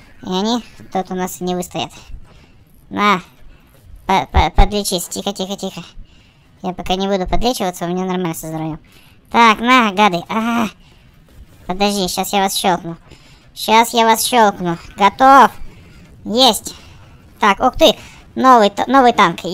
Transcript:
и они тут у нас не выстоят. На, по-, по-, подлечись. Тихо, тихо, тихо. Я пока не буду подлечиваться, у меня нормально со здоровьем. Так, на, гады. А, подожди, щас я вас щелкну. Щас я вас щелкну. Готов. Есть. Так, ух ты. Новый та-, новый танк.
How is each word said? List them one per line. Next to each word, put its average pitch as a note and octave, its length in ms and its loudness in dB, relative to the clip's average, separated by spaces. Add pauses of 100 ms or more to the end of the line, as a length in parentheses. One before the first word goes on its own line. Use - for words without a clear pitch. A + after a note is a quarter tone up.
(220)
и F#3+ 100 -10
они A3 300 -2 (300)
тут F#3 180 -6
у F#3+ 60 -10
нас F#3 240 -8
не F3+ 160 -6
выстоят. F3+ 340 -10 (1000)
На, G#3 300 0 (880)
по-, F#3 240 0
по-, D#3+ 200 0
подлечись. G3+ 580 0
Тихо, G3 240 -8
тихо, F#3+ 240 -10
тихо. F#3 260 -10 (800)
Я F#3 100 -6
пока - 220 -6
не G3 140 -2
буду F#3+ 180 -2
подлечиваться, F#3 580 -2
у E3+ 40 -4
меня F3+ 160 -4
нормально F#3 300 -4
со - 120 -12
здоровьем. D#3+ 320 -8 (540)
Так, A3 260 4
на, A#3+ 320 2
гады. F#3 380 0
А, A3+ 400 -4 (1000)
подожди, G3+ 400 -2
щас F#3 260 -6
я G3+ 80 0
вас G3 160 -2
щелкну. F3 400 -2 (560)
Щас A3+ 420 0
я A#3 100 2
вас A3+ 200 2
щелкну. F#3+ 540 0 (180)
Готов. B3+ 540 6 (760)
Есть. A3 520 0 (640)
Так, G3+ 180 2
ух B3+ 160 0
ты. D4+ 220 4 (380)
Новый A#3 360 6
та-, - 160 -4
новый B3 260 4
танк. F#3+ 280 0 (140)